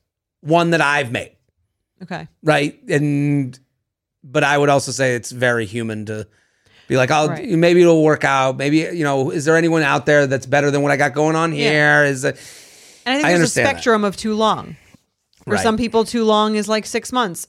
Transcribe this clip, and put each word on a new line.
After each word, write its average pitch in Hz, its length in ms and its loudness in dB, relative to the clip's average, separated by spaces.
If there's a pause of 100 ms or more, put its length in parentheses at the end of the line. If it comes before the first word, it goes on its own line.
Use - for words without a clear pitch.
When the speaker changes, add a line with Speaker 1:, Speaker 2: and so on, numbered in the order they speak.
(400)
Speaker 1:
One 170 300 0
that 165 100 2
I've 143 320 0
made. 104 240 -8 (680)
Speaker 2:
Okay. 165 260 -14 (140)
Speaker 1:
Right? 147 460 0
And, 143 680 -2 (680)
but 147 180 -2
I 143 140 2
would 143 140 2
also 139 200 2
say 127 240 0
it's 117 160 -8
very 120 360 0
human 107 400 -8
to 107 200 -10 (640)
be 127 80 0
like, 127 140 2
"I'll, 151 180 2
Speaker 2:
Right. 165 220 -8
Speaker 1:
maybe 175 320 4
it'll 165 200 6
work 151 220 2
out. 135 320 0
Maybe, 143 220 0
you 170 260 -4
know, 139 260 0
is 156 140 -6
there 160 120 4
anyone 165 260 2
out 143 240 0
there 147 200 4
that's 131 200 -4
better 143 240 0
than 139 120 0
what 143 100 0
I 143 40 0
got 139 180 0
going 156 220 0
on 160 180 -2
Speaker 2:
Yeah. 147 160 -2
Speaker 1:
here?" 147 400 4
Is 131 140 -6
it, 139 120 -2 (680)
Speaker 2:
And 240 100 -4
I - 20 -2
think 302 100 -2
Speaker 1:
I - 20 2
Speaker 2:
there's - 40 2
a - 100 2
Speaker 1:
understand - 240 0
that. - 60 2
Speaker 2:
spectrum 220 320 0
of 202 120 -4
too 214 180 -6
long. 208 420 -2 (680)
For - 100 -4
Speaker 1:
Right. 196 80 -2
Speaker 2:
some 220 140 0
people, 226 280 -2
too 226 200 -4
long 214 320 2
is, 208 120 -4
like, 220 180 -2
six - 260 -8
months. 226 360 -4